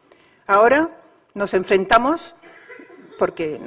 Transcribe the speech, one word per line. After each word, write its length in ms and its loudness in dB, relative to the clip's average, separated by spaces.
Ahora 440 2
nos 200 -6
enfrentamos, 840 0
porque 480 -4